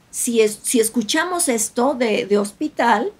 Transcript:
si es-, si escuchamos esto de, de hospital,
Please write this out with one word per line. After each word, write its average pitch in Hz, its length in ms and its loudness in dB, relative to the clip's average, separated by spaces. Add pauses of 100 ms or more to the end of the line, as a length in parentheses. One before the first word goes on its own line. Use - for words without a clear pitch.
(120)
si 233 300 0
es-, 214 200 2
si 233 200 2
escuchamos 320 680 -2
esto 247 460 0
de, 214 320 -2
de 202 120 2
hospital, 233 840 0